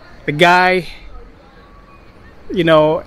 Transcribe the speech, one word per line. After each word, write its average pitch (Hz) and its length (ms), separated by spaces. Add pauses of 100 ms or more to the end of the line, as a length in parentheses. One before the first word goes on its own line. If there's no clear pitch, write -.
(260)
The 160 80
guy, 180 540 (1600)
you 185 140
know, 156 420